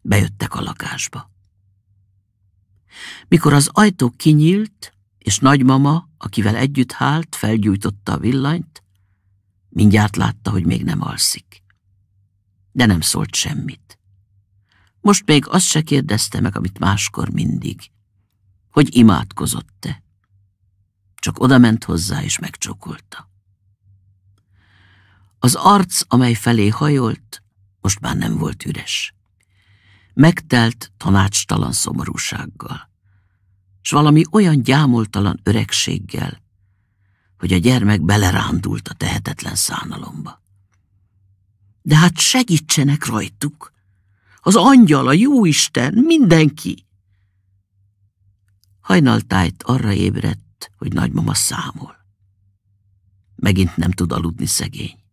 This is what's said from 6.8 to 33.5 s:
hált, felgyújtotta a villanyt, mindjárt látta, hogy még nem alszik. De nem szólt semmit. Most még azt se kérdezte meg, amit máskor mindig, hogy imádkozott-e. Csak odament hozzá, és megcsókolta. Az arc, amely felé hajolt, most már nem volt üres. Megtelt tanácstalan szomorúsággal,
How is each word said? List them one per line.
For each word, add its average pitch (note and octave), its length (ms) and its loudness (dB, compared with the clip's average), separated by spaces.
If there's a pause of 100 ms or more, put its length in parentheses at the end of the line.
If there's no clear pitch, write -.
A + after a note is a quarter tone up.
hált, D3+ 440 -4
felgyújtotta G2+ 760 -2
a G2+ 60 -2
villanyt, C#3 680 -4 (880)
mindjárt G#2 460 2
látta, - 360 -4
hogy F#2 140 -4
még - 180 -2
nem - 180 -4
alszik. - 640 -8 (1080)
De B2 140 2
nem F2+ 160 2
szólt G2+ 340 -4
semmit. - 640 -8 (1000)
Most G3+ 240 2
még D3 220 2
azt F#3 180 0
se D#3 160 0
kérdezte C3+ 580 -2
meg, - 160 -2
amit F#2 240 -8
máskor - 500 -2
mindig, - 640 -6 (760)
hogy - 260 2
imádkozott-e. - 1080 0 (1120)
Csak - 240 -8
odament B2 440 4
hozzá, E2+ 400 -4
és - 160 -6
megcsókolta. - 920 -16 (2000)
Az B2 160 2
arc, F#3+ 520 2
amely A#2+ 260 2
felé A2 360 0
hajolt, C3 760 -4 (380)
most - 180 -4
már - 180 -6
nem A1 200 -4
volt - 280 -6
üres. - 500 -10 (1000)
Megtelt B2+ 840 2
tanácstalan G2 720 -2
szomorúsággal, - 1160 -10 (920)